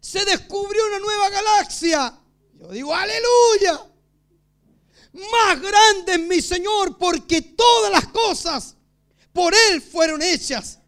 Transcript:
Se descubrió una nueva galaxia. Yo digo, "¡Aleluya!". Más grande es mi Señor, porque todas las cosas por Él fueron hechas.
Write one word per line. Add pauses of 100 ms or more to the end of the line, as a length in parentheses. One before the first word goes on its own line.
Se
descubrió
una
nueva
galaxia. (400)
Yo
digo,
"¡Aleluya!". (1200)
Más
grande
es
mi
Señor,
porque
todas
las
cosas (560)
por (180)
Él
fueron
hechas.